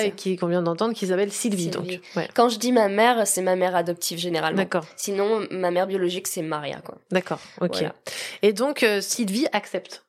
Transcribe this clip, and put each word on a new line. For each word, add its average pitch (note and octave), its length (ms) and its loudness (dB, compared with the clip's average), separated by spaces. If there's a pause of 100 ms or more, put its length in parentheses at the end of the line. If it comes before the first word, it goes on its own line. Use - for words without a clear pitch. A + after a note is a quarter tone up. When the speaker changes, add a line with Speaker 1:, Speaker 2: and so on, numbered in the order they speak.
Speaker 1:
ça. - 20 2
Speaker 2:
et G#3 80 0
qui, F#3+ 240 -4
qu'on F3+ 100 -2
vient F3 160 2
d'entendre, E3+ 320 0
qui G3 140 -4
s'appelle G3 240 0
Sylvie, G3+ 400 -2
Speaker 1:
Sylvie. F3+ 240 -6
Speaker 2:
donc, F3+ 40 -14 (160)
ouais. E3+ 180 -2
Speaker 1:
Quand A#3+ 140 6
je A3 100 -2
dis A#3+ 120 0
ma A3+ 180 6
mère, A3 380 4
c'est F#3 160 0
ma F#3 140 2
mère F3+ 180 2
adoptive E3+ 440 -2
généralement. E3+ 400 0
Speaker 2:
D'accord. F#3 260 0 (120)
Speaker 1:
Sinon, G3+ 540 0
ma F3+ 220 0
mère F3+ 160 2
biologique, F3+ 400 -2
c'est F3+ 140 -6
Maria, D3+ 420 -6
quoi. - 120 -14 (140)
Speaker 2:
D'accord, F3+ 300 0 (200)
ok. F3+ 120 0
Speaker 1:
Voilà. F3+ 220 -4 (480)
Speaker 2:
Et G#3 100 6
donc, C4 320 0
euh, G#3 160 2
Sylvie G#3+ 520 -2
accepte. - 560 -6